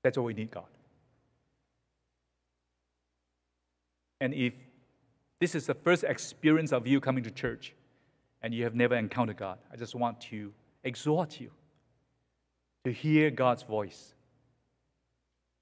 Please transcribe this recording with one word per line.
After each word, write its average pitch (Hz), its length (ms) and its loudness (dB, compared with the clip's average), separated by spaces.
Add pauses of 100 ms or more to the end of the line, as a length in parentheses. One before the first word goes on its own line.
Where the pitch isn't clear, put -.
That's 131 160 2
why 127 60 0
we 113 100 -4
need 110 160 -6
God. 87 160 -14 (3500)
And 131 140 0
if 123 180 0 (840)
this 175 160 0
is 143 100 -4
the - 80 -2
first - 300 2
experience 156 680 0
of 120 140 0
you 139 160 4
coming 131 220 0
to 113 80 -8
church - 420 -8 (680)
and 117 100 -4
you 117 120 -2
have 113 100 -4
never 120 200 4
encountered 110 420 -2
God, 95 200 -8 (160)
I 120 40 -16
just 117 180 -12
want 120 340 -2
to 104 240 -10 (300)
exhort 151 580 -2
you 117 80 -16 (1300)
to 127 100 0
hear 151 380 4
God's 123 320 2
voice, 104 500 -6 (1500)